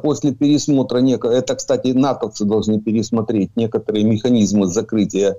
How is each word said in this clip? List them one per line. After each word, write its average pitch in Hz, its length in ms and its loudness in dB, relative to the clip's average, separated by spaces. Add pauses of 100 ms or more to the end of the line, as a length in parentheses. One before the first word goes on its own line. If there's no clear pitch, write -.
после 147 300 -2
пересмотра 135 680 0
неко-, 127 300 0
это, 127 260 0
кстати, 127 380 -2
натовцы 123 520 -2
должны 107 360 0
пересмотреть 110 760 -2
некоторые 107 480 -2
механизмы 107 640 2
закрытия, 98 720 0